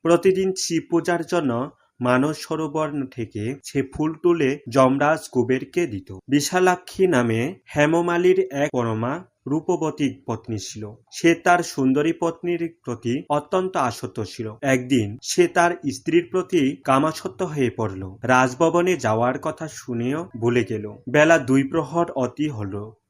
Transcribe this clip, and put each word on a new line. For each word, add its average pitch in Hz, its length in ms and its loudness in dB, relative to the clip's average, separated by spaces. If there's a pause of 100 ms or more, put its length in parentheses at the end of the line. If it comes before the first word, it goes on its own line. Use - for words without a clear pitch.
প্রতিদিন 185 560 4
শিব - 320 -2
পূজার 170 360 0
জন্য 143 460 -2 (300)
মানস 127 360 2
সরোবর 151 680 -4
থেকে 117 580 -8
সে 139 200 -4 (120)
ফুল 156 180 -2 (100)
তুলে 151 360 2 (100)
যমরাজ 139 600 2
কুবেরকে 131 580 -2
দিত। 95 300 -10 (100)
বিশালাক্ষী 180 800 2
নামে 123 520 0 (160)
হেমমালীর 175 760 4
এক 143 200 -2
পরমা 120 540 -2 (220)
রূপবতী 151 800 -2
পত্নী 110 320 -6
ছিল। 107 340 -12 (200)
সে 170 220 4
তার 175 280 2
সুন্দরী 147 560 2
পত্নীর 165 640 -4
প্রতি 120 460 -4
অত্যন্ত 185 480 -2
আসক্ত 123 420 -4
ছিল। 107 420 -10
একদিন 127 600 0
সে - 260 2
তার 175 240 2 (200)
স্ত্রীর 170 400 -2
প্রতি 170 540 0
কামাসক্ত 147 560 0
হয়ে 151 280 0
পড়ল। 95 540 -6
রাজভবনে 156 720 2
যাওয়ার 127 420 0
কথা 156 280 -8
শুনেও 127 680 -6
ভুলে 117 260 2
গেল। 107 320 -6 (140)
বেলা 151 300 6
দুই 135 240 2
প্রহর 165 480 -2
অতি 135 360 -4
হল। 104 440 -8 (180)